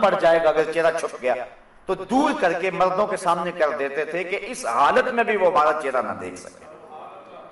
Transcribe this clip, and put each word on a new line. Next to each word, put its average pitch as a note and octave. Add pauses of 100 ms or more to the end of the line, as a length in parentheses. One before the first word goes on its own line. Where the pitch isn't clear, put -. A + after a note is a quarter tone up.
پڑ F#3+
جائے E3
گا D#3+
اگر D#3
چہرہ D#3+
چھپ C#3+
گیا، B2 (520)
تو F#3+
دور C4+ (100)
کر F3
کے F3+
مردوں F#3
کے F#3
سامنے F3
کر D#3 (100)
دیتے C#3
تھے D#3
کہ F#3
اس -
حالت C#3
میں A#3
بھی G#3+
وہ F#3
ہمارا D3+
چہرہ C3
نہ -
دیکھ F2+
سکے۔ - (880)